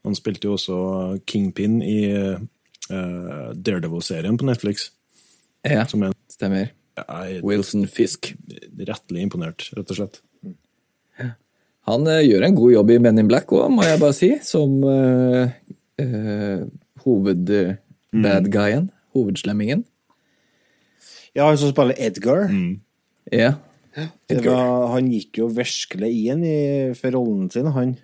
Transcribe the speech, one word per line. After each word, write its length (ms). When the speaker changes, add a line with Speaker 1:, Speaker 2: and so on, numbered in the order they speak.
Speaker 1:
Han 100
spilte 300
jo 100
også 720
Kingpin 560
i, 280
eh, 1400
Daredevil-serien 840
på 60
Netflix. 460
Speaker 2:
Ja, 200
Speaker 1:
Som 200
er 80
Speaker 2:
stemmer. 420
Speaker 1:
Ja, 280
jeg 180
Speaker 2:
Wilson 440
Fisk. 480
Speaker 1:
rettelig 460
imponert, 540
rett 140
og 60
slett. 240
Speaker 2:
Han, 200
eh, 160
gjør 240
en 80
god 180
jobb 180
i 80
Men 200
in 100
Black 200
også, 220
må 120
jeg 180
bare 140
si, 240
som, 460
eh, 680
eh, 680
hoved, 460
eh, 240
Speaker 1:
Mm. 80
Speaker 2:
bad 280
guyen, 400
hovedslemmingen. 680
Speaker 3:
Ja, 140
han 80
som 160
spiller 260
Edgar. 500
Speaker 1:
Mm. 320
Speaker 2:
Ja. 220
Speaker 3:
Det 140
Speaker 2:
Edgar. 160
Speaker 3:
var, 380
han 180
gikk 280
jo 100
virkelig 680
i 160
en 140
i, 500
for 160
rollen 420
sin, 140
han. 380